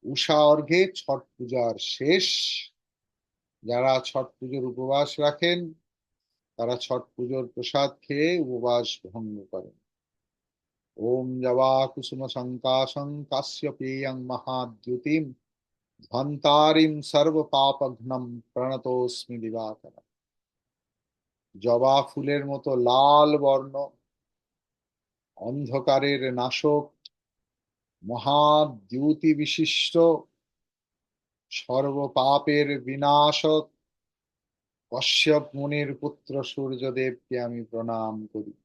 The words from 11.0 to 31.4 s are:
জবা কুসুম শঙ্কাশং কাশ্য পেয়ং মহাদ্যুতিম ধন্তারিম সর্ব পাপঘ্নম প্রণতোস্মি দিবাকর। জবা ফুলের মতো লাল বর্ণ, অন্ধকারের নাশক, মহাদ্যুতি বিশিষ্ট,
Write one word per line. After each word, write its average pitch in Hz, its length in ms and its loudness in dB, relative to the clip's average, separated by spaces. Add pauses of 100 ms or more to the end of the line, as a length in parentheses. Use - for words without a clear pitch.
জবা 131 300 2 (140)
কুসুম 131 400 -12
শঙ্কাশং 131 840 -4 (220)
কাশ্য 127 280 -6 (120)
পেয়ং 131 440 -8 (160)
মহাদ্যুতিম 127 920 -4 (880)
ধন্তারিম 151 920 4
সর্ব 151 420 2
পাপঘ্নম 131 800 0 (300)
প্রণতোস্মি 123 880 -4
দিবাকর। 110 520 -10 (1700)
জবা 120 320 4 (140)
ফুলের 143 360 -4
মতো 139 300 -6
লাল 139 640 6
বর্ণ, 135 380 2 (1600)
অন্ধকারের 135 840 0 (120)
নাশক, 147 520 0 (1160)
মহাদ্যুতি 147 1300 2
বিশিষ্ট, 151 640 0 (1500)